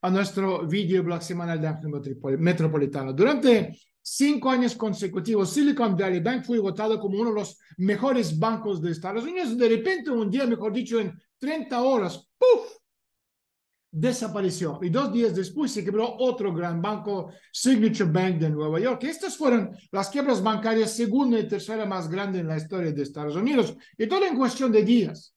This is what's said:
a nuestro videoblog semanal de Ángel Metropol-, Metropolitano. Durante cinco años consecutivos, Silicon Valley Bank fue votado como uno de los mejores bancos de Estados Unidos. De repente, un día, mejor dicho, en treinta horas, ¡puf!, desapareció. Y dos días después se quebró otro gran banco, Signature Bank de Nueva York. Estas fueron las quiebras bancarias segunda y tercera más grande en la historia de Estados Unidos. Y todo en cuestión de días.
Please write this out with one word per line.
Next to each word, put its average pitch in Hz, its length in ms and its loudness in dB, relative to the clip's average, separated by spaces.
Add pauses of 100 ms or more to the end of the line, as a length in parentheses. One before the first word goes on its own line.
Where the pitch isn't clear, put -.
a 185 60 0
nuestro 190 560 0
videoblog 175 560 0
semanal 170 380 -4
de 156 80 -2
Ángel 151 220 -6
Metropol-, 139 480 -4
Metropolitano. 156 760 2
Durante 226 640 4 (240)
cinco 277 500 0
años 247 260 2
consecutivos, 190 720 -2
Silicon 262 480 2
Valley 185 240 0
Bank 240 240 -2
fue 240 140 0
votado 214 380 0
como 196 220 -2
uno 233 120 0
de 214 40 0
los - 240 -6 (160)
mejores 196 640 0
bancos 214 420 0
de 170 100 -2
Estados 185 340 -6
Unidos. 320 320 -4
De 247 100 4
repente, 254 420 0
un 226 200 0
día, 262 160 0
mejor 220 260 -2
dicho, 233 260 -2
en 196 160 -2 (240)
treinta 269 440 -4
horas, 240 440 0 (120)
¡puf!, 494 340 6 (1200)
desapareció. 180 920 -2
Y 180 80 -2
dos 247 220 0
días 226 240 2
después 190 380 -2
se 202 100 -4
quebró 220 360 -2
otro 240 340 0
gran 170 280 -4
banco, 202 520 -4 (180)
Signature 220 580 4
Bank 185 260 2
de 156 140 0
Nueva 151 300 0
York. 240 240 -2
Estas 311 320 -6
fueron 240 400 0 (160)
las 196 160 -2
quiebras 269 340 0
bancarias 220 540 0
segunda 233 420 2
y 208 120 0
tercera 214 360 -4
más 185 240 -4
grande 190 300 -4
en 165 80 -4
la 160 80 -2
historia 160 380 -4
de 139 100 -4
Estados 147 320 -6
Unidos. 226 400 2 (220)
Y 220 100 -2
todo 381 180 2
en 330 120 0
cuestión 254 340 0
de 214 100 6
días. 190 560 2